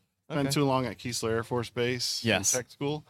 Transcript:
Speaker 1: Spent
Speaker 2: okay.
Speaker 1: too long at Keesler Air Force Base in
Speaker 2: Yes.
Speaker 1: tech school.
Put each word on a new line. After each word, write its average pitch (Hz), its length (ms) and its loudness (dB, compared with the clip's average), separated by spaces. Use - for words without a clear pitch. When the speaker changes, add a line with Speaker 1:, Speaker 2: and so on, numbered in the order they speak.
Speaker 1:
Spent 139 160 0
Speaker 2:
okay. 139 80 -2
Speaker 1:
too 147 100 4
long 131 220 2
at 101 100 -8
Keesler 117 320 -4
Air 113 140 2
Force 120 260 -2
Base 123 540 -2
in 113 60 2
Speaker 2:
Yes. 95 220 4
Speaker 1:
tech 127 200 -2
school. 147 380 -6